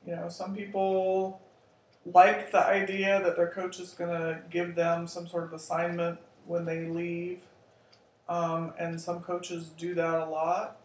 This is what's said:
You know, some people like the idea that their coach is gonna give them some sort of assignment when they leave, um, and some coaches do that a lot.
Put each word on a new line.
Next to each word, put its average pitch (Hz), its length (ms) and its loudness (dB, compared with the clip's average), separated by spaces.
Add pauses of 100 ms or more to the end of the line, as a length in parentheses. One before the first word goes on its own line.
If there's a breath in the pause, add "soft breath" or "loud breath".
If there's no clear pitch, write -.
You 170 100 -6
know, 165 140 -8
some 190 260 -8
people 190 840 0 (640)
like 196 460 8
the 185 140 6
idea 190 580 2
that 175 120 2
their 170 140 4
coach 185 300 -6
is 180 120 -10
gonna 165 580 -4
give 175 260 -2
them 170 320 2
some 170 200 -10
sort 170 160 -4
of 165 100 -10
assignment 170 680 -2 (260)
when 170 200 -2
they 165 200 -4
leave, 170 560 -4 (880 soft breath)
um, 165 520 -2
and 165 200 -4
some 175 220 -6
coaches 175 560 -6
do 175 160 -6
that 165 260 2
a 160 60 -2
lot. 165 600 -2